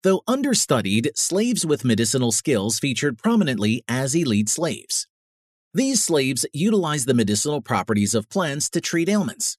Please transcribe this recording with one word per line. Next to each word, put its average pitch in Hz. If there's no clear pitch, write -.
Though 190
understudied, 139
slaves 208
with 147
medicinal 117
skills 113
featured 135
prominently 131
as 131
elite 110
slaves. -
These 269
slaves 135
utilized 156
the 131
medicinal 120
properties 107
of 104
plants 147
to 170
treat 170
ailments. -